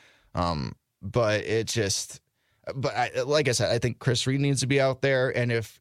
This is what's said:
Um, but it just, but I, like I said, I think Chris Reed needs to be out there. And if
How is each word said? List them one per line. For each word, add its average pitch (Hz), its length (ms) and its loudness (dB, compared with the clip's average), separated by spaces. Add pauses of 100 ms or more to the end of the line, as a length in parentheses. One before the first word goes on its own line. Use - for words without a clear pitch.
(340)
Um, 82 420 -2 (260)
but 107 440 0
it 110 220 -2
just, - 520 -4 (560)
but 131 180 -2
I, 120 280 -2
like 147 260 2
I 123 60 2
said, 101 200 2
I 120 60 2
think 120 200 -2
Chris 123 280 0
Reed 139 140 2
needs 139 180 2
to 131 80 -2
be 139 140 4
out 135 200 0
there. 131 340 2
And 120 180 0
if 113 280 -4